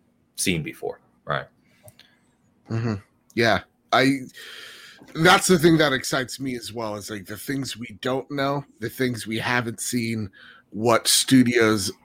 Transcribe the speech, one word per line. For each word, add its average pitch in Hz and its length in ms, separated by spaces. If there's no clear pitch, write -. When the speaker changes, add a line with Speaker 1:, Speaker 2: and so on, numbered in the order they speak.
Speaker 1:
seen 85 260
before, - 380
right? 69 220
Speaker 2:
Mm-hmm. 113 240
Yeah, 110 260
I, 135 260
that's 180 300
the 180 120
thing 160 200
that 147 140
excites 131 480
me 131 140
as 107 180
well, 110 240
is, 104 140
like, 101 160
the 104 100
things 135 400
we 107 240
don't 127 300
know, 139 340
the 113 120
things 123 360
we 110 120
haven't 120 420
seen, 113 500
what 110 380
studios 117 840